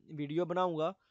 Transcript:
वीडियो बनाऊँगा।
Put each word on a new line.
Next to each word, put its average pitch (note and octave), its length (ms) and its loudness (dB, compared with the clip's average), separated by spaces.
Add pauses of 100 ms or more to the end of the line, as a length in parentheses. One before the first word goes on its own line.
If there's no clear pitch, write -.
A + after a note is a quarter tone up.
(120)
वीडियो D3+ 320 0
बनाऊँगा। F3 500 0 (160)